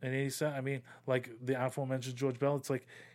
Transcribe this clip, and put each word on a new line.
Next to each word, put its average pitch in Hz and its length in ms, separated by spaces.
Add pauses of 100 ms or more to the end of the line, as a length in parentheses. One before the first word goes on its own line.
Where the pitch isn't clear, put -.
in 131 120
eighty-seven, 139 440
I 131 40
mean, 135 200 (260)
like, 127 220 (120)
the 127 240
aforementioned 131 520
George 131 200
Bell, 143 200
it's - 120
like, 131 160 (300)